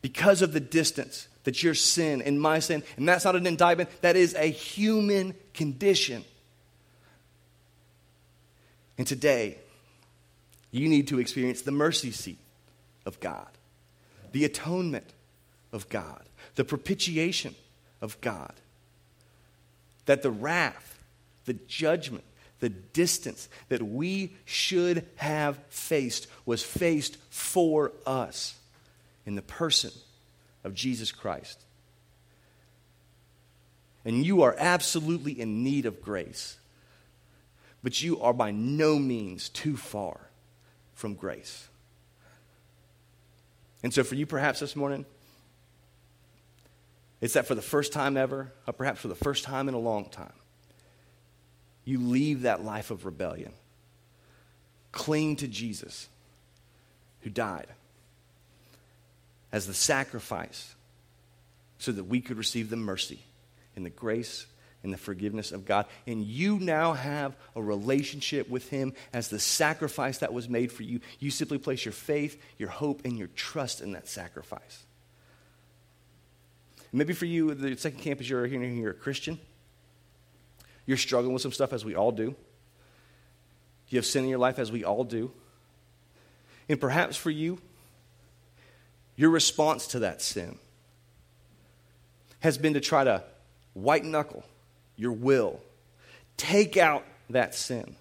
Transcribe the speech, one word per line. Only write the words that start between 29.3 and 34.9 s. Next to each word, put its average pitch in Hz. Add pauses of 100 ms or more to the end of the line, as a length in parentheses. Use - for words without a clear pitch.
the 101
person - (720)
of 98
Jesus 113
Christ. - (2500)
And 120
you 185
are 123
absolutely 165